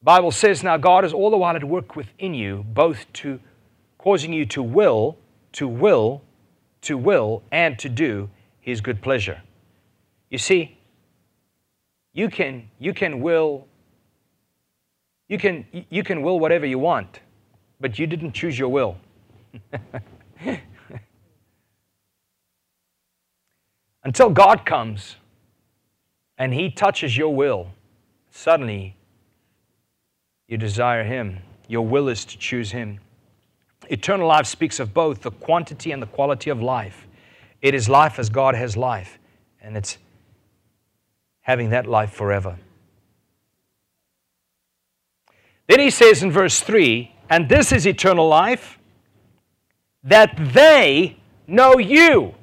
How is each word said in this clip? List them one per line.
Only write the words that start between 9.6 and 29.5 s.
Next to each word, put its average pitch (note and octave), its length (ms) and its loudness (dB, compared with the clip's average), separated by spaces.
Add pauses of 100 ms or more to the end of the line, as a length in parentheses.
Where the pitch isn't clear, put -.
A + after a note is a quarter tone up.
You C3 100 -12
see, F3 400 -4 (1300)
you F#3+ 160 -6
can, C3 400 -8 (100)
you E3 140 -8
can D3+ 280 -6
will, D#3 480 -4 (1600)
you G3+ 100 -8
can, E3+ 280 -4 (220)
you F#3+ 140 -6
can E3 200 -6
will F3 180 -2
whatever D#3+ 260 0
you C3 120 -4
want, C3 420 -4 (600)
but B2 180 -8
you D#3+ 100 -4
didn't D#3+ 240 -10
choose D#3 260 -8
your C3 120 -4
will. B2 260 -4 (1500)
<laughs> G3 160 -10 (3500)
Until G3+ 260 4
God F#3+ 360 4
comes A2+ 500 -8 (1200)
and C3 160 -6
he D#3+ 180 -4
touches D#3+ 460 -2
your D3+ 180 -2
will, B2+ 340 -4 (640)
suddenly A2 680 -2 (1500)